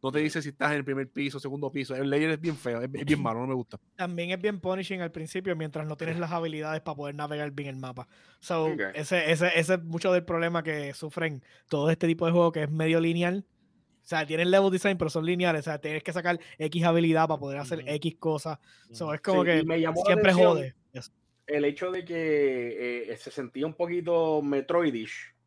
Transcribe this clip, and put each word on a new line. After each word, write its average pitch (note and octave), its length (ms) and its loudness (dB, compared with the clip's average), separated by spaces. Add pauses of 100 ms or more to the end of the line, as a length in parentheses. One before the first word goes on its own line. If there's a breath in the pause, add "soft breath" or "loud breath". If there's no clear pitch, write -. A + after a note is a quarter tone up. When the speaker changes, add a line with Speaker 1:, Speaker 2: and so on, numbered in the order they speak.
Speaker 1:
no C3 80 -2
te D3 80 0
Speaker 2:
Ujú. D3+ 60 2
Speaker 1:
dice D3+ 180 -4
si C#3+ 60 -8
estás C#3+ 240 -2
en D3 40 0
el C#3 80 -4
primer C3+ 240 -4
piso, C#3+ 300 -6
segundo C#3 320 -6
piso. C3+ 240 -6
El C#3 160 -2
layer D3+ 180 2
es D#3 100 -2
bien D#3+ 160 -4
feo, A#2+ 280 -4
es, C3 100 -4
es C#3+ 120 -6
bien C#3 140 2
malo, A2+ 200 -2
no B2+ 80 -4
me C3 80 -2
gusta. - 240 -8 (160)
Speaker 3:
También F3 340 -6
es F#3 100 -2
bien G3+ 200 -2
punishing F#3 420 -4
al E3+ 100 -6
principio F3+ 440 -4
mientras D#3 320 -6
no D3+ 100 -8
tienes E3 220 -4
las E3 120 -4
habilidades D#3 500 -4
para D#3 160 -8
poder C#3+ 180 -8
navegar D3 340 -6
bien C#3+ 200 -8
el C3 80 -10
mapa. B2+ 300 -12 (340 soft breath)
So, E3 240 0
Speaker 2:
Ok. D#3 140 -2 (140)
Speaker 3:
ese, D#3 380 0
ese, E3+ 160 4 (120)
ese E3 140 2
es F3 100 -2
mucho E3 300 0
del F3+ 100 4
problema E3+ 380 0
que D3 320 -4
sufren D#3 480 -6 (260 soft breath)
todo D3+ 220 2
este E3 160 2
tipo E3 220 2
de E3 40 4
juegos E3+ 220 6
que D#3+ 80 -2
es D3 80 -2
medio D#3+ 300 2
lineal. E3+ 440 0 (580)
O - 80 -20
sea, D#3+ 160 -2
tienen D#3+ 240 0
level G3 220 8
design, F#3 260 2
pero D#3+ 140 0
son D#3+ 120 -2
lineales. F3 380 2
O - 40 -8
sea, D#3 140 -4
tienes D#3 220 -4
que F#3+ 100 -8
sacar F3 280 0 (180 loud breath)
X D#3 260 0
habilidad E3 440 6
para D#3 120 0
poder C#3 200 -6
hacer D#3 200 -6
Speaker 4:
Ujú. C3+ 100 -10
Speaker 3:
X D3+ 280 -4
cosas. D#3 400 -4 (340 soft breath)
So, A#2 140 -8
Speaker 4:
Ujú. D3+ 80 -4
Speaker 3:
es D3+ 80 -6
como F#3 220 4
Speaker 2:
Sí, F3 80 2
Speaker 3:
que E3 80 6
Speaker 2:
y D#3+ 60 2
me E3 140 0
llamó E3 220 0
la F#3 60 2
Speaker 3:
siempre G3+ 240 6
Speaker 2:
atención F3+ 240 8
Speaker 3:
jode. C3+ 200 -4 (180)
Yes. B2 200 -14 (320)
Speaker 2:
el D3 200 0
hecho D3 260 -2
de F3+ 140 -6
que, B2+ 1040 -2
eh, A2 60 -8
se - 120 -14
sentía C3+ 380 -6
un D#3 80 -8
poquito E3+ 680 0
Metroidish C#3+ 960 -2 (120)